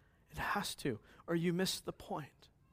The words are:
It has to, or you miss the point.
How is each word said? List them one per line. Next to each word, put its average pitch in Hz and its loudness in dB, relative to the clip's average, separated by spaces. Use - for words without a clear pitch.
It 151 -10
has - 0
to, 123 -2
or 170 2
you 170 4
miss 185 2
the - -4
point. 160 -8